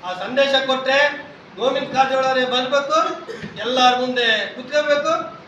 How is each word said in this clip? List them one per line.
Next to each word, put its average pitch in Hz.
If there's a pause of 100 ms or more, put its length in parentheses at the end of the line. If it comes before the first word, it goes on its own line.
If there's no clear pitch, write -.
ಆ 180
ಸಂದೇಶ 262 (120)
ಕೊಟ್ರೆ 269 (300)
ಗೋವಿಂದ 233
ಕಾರಜೋಳ 262
ಅವರೇ 262
ಬರ್ಬೇಕು, 277 (320)
ಎಲ್ಲರ 247
ಮುಂದೆ 233
ಕುತ್ಕೋಬೇಕು. 294